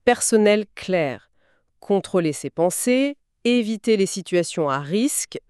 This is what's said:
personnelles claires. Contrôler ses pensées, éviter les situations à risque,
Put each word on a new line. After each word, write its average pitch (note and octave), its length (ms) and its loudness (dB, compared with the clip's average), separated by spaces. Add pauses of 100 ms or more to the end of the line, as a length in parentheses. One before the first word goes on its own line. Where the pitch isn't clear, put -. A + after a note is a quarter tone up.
personnelles G#3+ 580 4 (100)
claires. D3+ 560 -4 (500)
Contrôler F3+ 520 0
ses - 160 -10
pensées, B3 680 0 (260)
éviter A3+ 540 2
les F#3+ 80 2
situations F3 640 -2
à C3+ 100 -2
risque, G3 580 -4 (120)